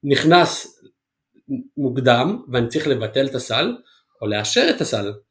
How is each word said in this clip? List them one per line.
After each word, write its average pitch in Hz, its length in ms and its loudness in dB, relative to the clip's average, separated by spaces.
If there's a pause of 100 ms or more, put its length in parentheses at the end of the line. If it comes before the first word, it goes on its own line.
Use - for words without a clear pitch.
נכנס - 760 2 (960)
מוקדם, 127 640 2 (100)
ואני 120 160 0
צריך 151 180 -4
לבטל 131 400 -2
את 131 80 -8
הסל, 147 420 -4 (460)
או 110 40 -6
לאשר 107 440 0
את - 100 -2
הסל. 104 320 -4 (180)